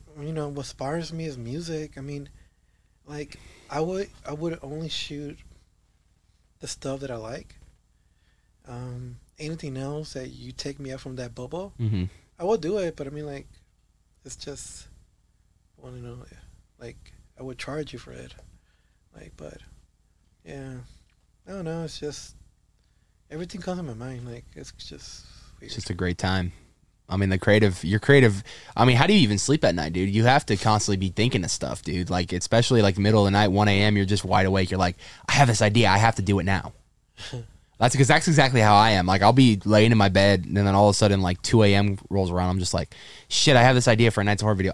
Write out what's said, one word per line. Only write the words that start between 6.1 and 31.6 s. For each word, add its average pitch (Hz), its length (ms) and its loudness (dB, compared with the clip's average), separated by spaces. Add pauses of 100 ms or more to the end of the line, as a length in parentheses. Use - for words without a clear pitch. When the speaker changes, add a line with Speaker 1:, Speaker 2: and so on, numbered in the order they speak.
Speaker 1:
the - 80 -18
stuff 135 340 -10
that 135 120 -10
I 117 40 -10
like. 117 380 -14 (1120)
Um, 123 520 -16 (200)
anything 156 380 -10
else 143 380 -10
that 131 160 -12
you 123 200 -18
take 139 300 -12
me 135 120 -12
out 131 80 -14
from 131 160 -14
that 120 180 -12
bubble, 160 460 -12
Speaker 2:
Mm-hmm. 107 240 -2 (360)
Speaker 1:
I - 20 -14
will 202 140 0
do 190 220 -4
it. 165 180 -6
But 147 100 -10
I 139 40 -14
mean, 151 160 -14
like, 139 200 -14 (760)
it's 135 120 -18
just, - 520 -18 (880)
wanna 127 220 -20
know, 120 180 -16 (640)
like, - 320 -20 (260)
I - 40 -18
would 131 160 -16
charge 143 340 -12
you 123 60 -14
for 64 140 -20
it. 127 220 -18 (800)
Like, 52 220 -20
but - 220 -18 (840)
yeah, 135 300 -16 (720)
I 180 40 -18
don't 190 140 -12
know. 165 200 -8
It's - 160 -14
just - 340 -14 (960)
everything 175 300 -12
comes 180 180 -8
to 180 40 -10
my 135 120 -10
mind. 123 320 -12
Like, 120 180 -16 (100)
it's - 180 -18
just - 540 -20 (340)
weird. - 60 -20
Speaker 2:
It's - 80 -14
just - 160 -10
a 98 40 -6
great 90 240 -6
time. 92 340 -2 (540)
I 95 120 -6
mean, 98 100 2
the 95 100 0
creative, 104 460 2
you're 101 160 0
creative. 117 420 6 (320)
I 113 120 4
mean, 123 100 4
how 139 100 4
do 196 60 4
you 214 80 6
even 104 160 4
sleep 139 260 0
at 90 120 2
night, 80 180 -4
dude? 92 200 -2
You 110 120 2
have 131 220 4
to 110 100 0
constantly 107 400 0
be 95 140 -2
thinking 104 340 -2
of 76 60 -6
stuff, - 320 -8